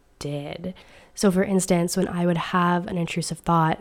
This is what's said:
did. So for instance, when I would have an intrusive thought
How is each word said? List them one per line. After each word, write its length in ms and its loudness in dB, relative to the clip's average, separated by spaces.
did. 560 -8
So 160 2
for 120 4
instance, 520 2
when 140 0
I 160 -2
would 140 2
have 480 0
an 100 -6
intrusive 440 -4
thought 400 2